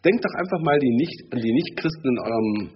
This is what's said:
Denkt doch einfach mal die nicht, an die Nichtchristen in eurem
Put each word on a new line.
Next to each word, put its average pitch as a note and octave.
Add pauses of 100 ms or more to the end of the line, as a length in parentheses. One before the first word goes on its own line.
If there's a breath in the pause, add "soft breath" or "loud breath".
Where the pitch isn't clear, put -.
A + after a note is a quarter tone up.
Denkt G#3
doch -
einfach F3+
mal D3
die B2+
nicht, -
an B2
die A2+
Nichtchristen D#3+
in B2
eurem G#2+